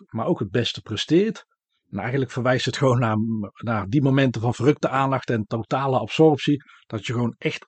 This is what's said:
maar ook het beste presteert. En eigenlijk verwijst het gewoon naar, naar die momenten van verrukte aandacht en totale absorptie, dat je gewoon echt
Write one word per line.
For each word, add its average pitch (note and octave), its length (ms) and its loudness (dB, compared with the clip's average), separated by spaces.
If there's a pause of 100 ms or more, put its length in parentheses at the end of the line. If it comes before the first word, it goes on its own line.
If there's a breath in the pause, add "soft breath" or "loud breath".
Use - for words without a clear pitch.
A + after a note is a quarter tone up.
maar A2+ 200 -4
ook F3 120 0
het G2+ 120 -4
beste A#2 300 -2
presteert. E3+ 640 0 (460)
En - 80 -8
eigenlijk B2 320 -2
verwijst B2+ 360 0
het - 100 -2
gewoon C3 220 2
naar, A2 180 2 (480)
naar A2 220 -4
die C3 160 0
momenten C3+ 380 2
van A#2 140 0
verrukte C#3+ 340 2
aandacht C3+ 420 -2
en A2+ 160 0
totale C3 520 -2
absorptie, C#3+ 640 4 (240 soft breath)
dat - 200 -8
je - 60 -4
gewoon A#2+ 260 0
echt - 280 -6